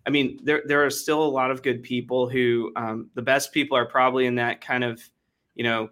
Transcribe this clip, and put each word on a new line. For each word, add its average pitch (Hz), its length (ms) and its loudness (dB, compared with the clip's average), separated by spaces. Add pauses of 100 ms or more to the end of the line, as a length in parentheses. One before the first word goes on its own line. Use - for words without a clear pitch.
I - 20 -2
mean, 143 340 0
there, 147 220 0
there 147 180 2
are 139 60 2
still 151 340 0
a 156 60 2
lot 131 220 0
of 127 100 -6
good 120 220 -2
people 123 440 -2
who, 120 480 0
um, 113 380 -6
the 123 80 -6
best 131 320 2
people 135 240 0
are 120 80 2
probably 127 400 2
in 123 100 0
that 120 260 -2
kind 123 220 -2
of, 117 240 -6 (460)
you 117 100 -6
know, 113 280 0